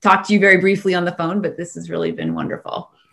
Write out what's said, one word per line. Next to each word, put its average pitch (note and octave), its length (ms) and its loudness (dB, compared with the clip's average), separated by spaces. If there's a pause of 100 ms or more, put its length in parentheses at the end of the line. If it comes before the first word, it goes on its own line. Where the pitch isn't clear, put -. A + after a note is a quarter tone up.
talked F3+ 260 4
to G#3 60 0
you G3+ 60 6
very F#3+ 180 6
briefly F#3+ 380 0
on F3 100 0
the F3 80 -4
phone, F3 280 -4
but E3+ 160 -6
this E3+ 180 -10
has E3 140 -12
really E2 220 -4
been E2 240 -6
wonderful. - 560 -8 (220)